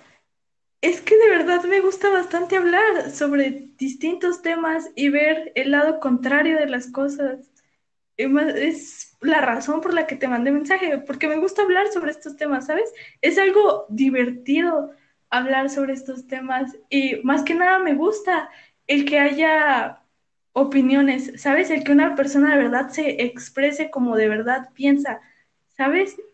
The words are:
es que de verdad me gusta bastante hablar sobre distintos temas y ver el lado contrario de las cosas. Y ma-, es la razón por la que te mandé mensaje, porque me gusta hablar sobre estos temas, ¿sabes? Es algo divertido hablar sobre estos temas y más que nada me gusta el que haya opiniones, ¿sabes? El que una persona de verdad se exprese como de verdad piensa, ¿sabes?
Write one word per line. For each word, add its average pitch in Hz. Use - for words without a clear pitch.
es 349
que 440
de 440
verdad 349
me 381
gusta 392
bastante 359
hablar 359
sobre 285
distintos 339
temas 330
y 277
ver 302
el 269
lado 302
contrario 277
de 294
las 247
cosas. 277
Y 262
ma-, 294
es -
la 311
razón 262
por 359
la 320
que 277
te 269
mandé 240
mensaje, 302
porque 277
me 302
gusta 381
hablar 381
sobre 320
estos 302
temas, 277
¿sabes? 349
Es 302
algo 392
divertido 269
hablar 269
sobre 277
estos 262
temas 262
y 269
más 285
que 330
nada 359
me 339
gusta 349
el 285
que 285
haya 294
opiniones, 269
¿sabes? 302
El 311
que 285
una 294
persona 285
de 269
verdad 240
se -
exprese 285
como 247
de 214
verdad 240
piensa, 277
¿sabes? 330